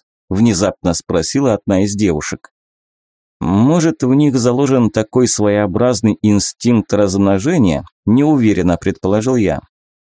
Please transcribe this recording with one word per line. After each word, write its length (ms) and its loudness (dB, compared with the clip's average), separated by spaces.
внезапно 640 0
спросила 600 -2
одна 300 -2
из 100 -4
девушек. 580 -4
«Может, 600 0
в 120 0
них 240 2
заложен 520 0
такой 380 0
своеобразный 920 0
инстинкт 720 0
размножения?» 920 0
неуверенно 720 2
предположил 580 -2
я. 240 -2